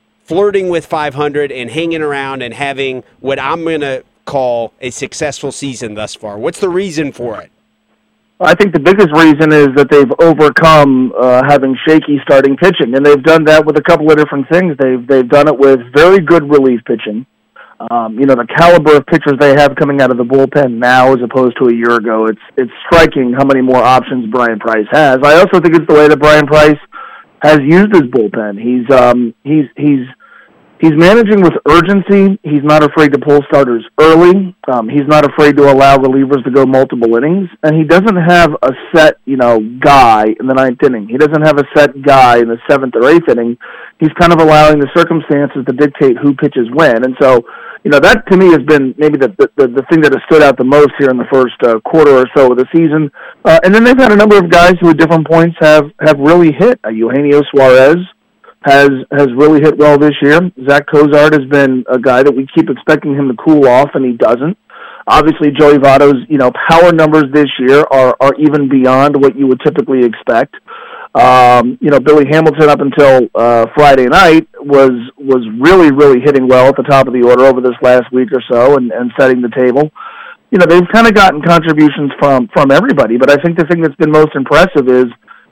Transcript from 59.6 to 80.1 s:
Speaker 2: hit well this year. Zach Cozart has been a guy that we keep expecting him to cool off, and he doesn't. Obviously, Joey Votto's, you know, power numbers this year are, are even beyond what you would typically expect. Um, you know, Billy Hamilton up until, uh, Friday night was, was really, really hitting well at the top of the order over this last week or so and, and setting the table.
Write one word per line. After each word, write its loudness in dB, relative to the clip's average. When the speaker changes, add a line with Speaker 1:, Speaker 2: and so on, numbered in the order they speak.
Speaker 2:
hit 2
well 4
this 0
year. 0
Zach 0
Cozart 2
has -2
been 0
a -2
guy 0
that 0
we -6
keep 0
expecting -4
him -4
to -6
cool 0
off, 2
and -4
he -4
doesn't. -2
Obviously, 0
Joey 2
Votto's, 2
you -2
know, 0
power 4
numbers 2
this 0
year 2
are, 2
are 0
even -2
beyond 0
what 0
you -2
would -2
typically -2
expect. -4
Um, 2
you -2
know, 2
Billy 2
Hamilton 0
up 0
until, 2
uh, 0
Friday 2
night 2
was, 2
was -4
really, 2
really 4
hitting 0
well 4
at 2
the -6
top 0
of -8
the 0
order 4
over 2
this -2
last 0
week -2
or -4
so 2
and, -4
and -8
setting 0
the -6
table. -2